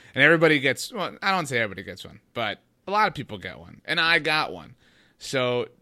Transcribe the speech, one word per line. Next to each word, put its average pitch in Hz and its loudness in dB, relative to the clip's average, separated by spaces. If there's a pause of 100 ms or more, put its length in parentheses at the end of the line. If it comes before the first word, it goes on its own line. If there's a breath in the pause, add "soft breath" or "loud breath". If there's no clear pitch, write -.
(140 loud breath)
and 131 4
everybody 160 6
gets, 131 -2
well, 180 -6
I 196 0
don't 185 0
say 127 -2
everybody 101 -4
gets 98 -14
one, - -20 (120)
but 107 -4 (260)
a 185 -8
lot 208 4
of 170 0
people 110 -10
get 87 -12
one. - -20
And 165 0
I 165 4
got 156 0
one. 87 -14 (420 soft breath)
So, 123 -2 (140)